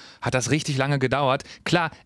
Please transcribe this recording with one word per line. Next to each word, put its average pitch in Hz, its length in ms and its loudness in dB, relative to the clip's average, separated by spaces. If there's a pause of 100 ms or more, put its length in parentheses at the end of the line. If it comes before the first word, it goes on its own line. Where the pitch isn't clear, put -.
(220)
hat 117 100 -4
das 123 180 0
richtig 147 280 -2
lange 139 200 0
gedauert. 131 440 0 (220)
Klar, 165 260 0 (160)